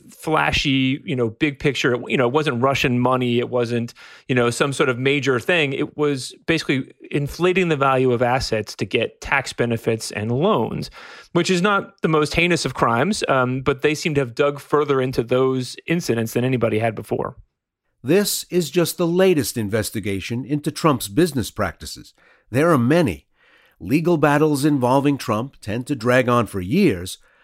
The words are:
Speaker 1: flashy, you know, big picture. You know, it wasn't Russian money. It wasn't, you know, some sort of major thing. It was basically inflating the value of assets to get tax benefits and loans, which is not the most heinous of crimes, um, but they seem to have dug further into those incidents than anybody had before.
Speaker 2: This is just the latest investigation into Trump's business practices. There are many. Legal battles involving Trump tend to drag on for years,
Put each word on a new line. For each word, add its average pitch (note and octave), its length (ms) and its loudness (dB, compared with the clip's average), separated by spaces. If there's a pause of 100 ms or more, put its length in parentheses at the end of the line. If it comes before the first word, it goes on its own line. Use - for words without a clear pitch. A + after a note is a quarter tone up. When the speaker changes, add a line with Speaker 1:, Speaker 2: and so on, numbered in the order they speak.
(120)
Speaker 1:
flashy, D3 920 0
you D#3 100 -6
know, A#2+ 160 0
big C#3+ 300 -4
picture. B2+ 360 0 (120)
You - 80 -2
know, B2 100 2
it B2 60 0
wasn't C#3+ 280 0
Russian C3+ 380 0
money. B2 400 0
It A#2 120 -2
wasn't, A#2+ 440 -2 (320)
you C3 80 0
know, A#2+ 160 2
some C#3 220 0
sort C#3 160 0
of A#2+ 100 0
major C3+ 400 0
thing. D3+ 360 0
It - 220 -6
was C#3+ 380 -4 (120)
basically - 460 -2 (160)
inflating F3 600 0
the D#3 80 0
value C3 340 2
of A#2+ 100 2
assets A#2+ 540 -2
to A#2 100 -6
get A2+ 360 -2
tax - 320 -4
benefits A#2 580 -2
and G#2+ 220 -6
loans, C3+ 580 -2 (440)
which E3+ 160 2
is F3 120 0
not G3 400 -2
the F#3+ 60 0
most D3+ 260 2
heinous E3+ 300 2
of C3 100 -6
crimes, C3+ 540 2
um, C3 320 2
but C3+ 220 -2
they D3+ 120 2
seem D3+ 200 -4
to C#3 60 0
have A#2+ 140 -4
dug C#3+ 240 0
further C#3+ 420 0
into B2+ 220 -2
those B2+ 540 0 (100)
incidents A#2 460 -2
than B2 120 0
anybody A2+ 360 0
had A2+ 160 -2
before. - 400 -6 (680)
Speaker 2:
This G3 480 0
is E3 200 0
just E3+ 280 0
the F3 80 0
latest F3 500 2
investigation G#2+ 880 -4
into D3 280 -4
Trump's C#3+ 340 0
business C3+ 460 0
practices. - 600 -8 (380)
There D3+ 220 2
are C#3 60 4
many. B2 500 2 (540)
Legal D#3 360 2
battles D3 480 4
involving C#3 500 2
Trump A#2 460 -4
tend A#2 240 -6
to C#3+ 100 -4
drag B2 320 2
on A#2+ 180 4
for G2 140 -8
years, G2 560 0 (280)